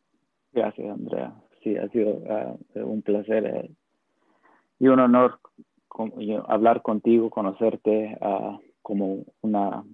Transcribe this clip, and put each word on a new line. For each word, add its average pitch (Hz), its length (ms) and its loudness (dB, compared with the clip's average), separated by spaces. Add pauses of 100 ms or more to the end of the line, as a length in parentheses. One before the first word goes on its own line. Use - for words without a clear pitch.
(520)
Gracias, 107 380 -4
Andrea. - 440 -8 (300)
Sí, 107 140 -2
ha 104 120 -4
sido, 107 400 0
ah, 107 260 -4 (200)
un 107 260 -6
placer, 104 440 0
eh, - 260 -6 (1080)
y 127 80 4
un 131 120 8
honor 123 400 4 (480)
con-, 113 340 -10
y 107 120 -4 (140)
hablar 113 340 4
contigo, 113 480 2
conocerte, 107 920 -2
ah, 101 380 -4 (220)
como 98 440 -4 (160)
una 104 420 -2 (100)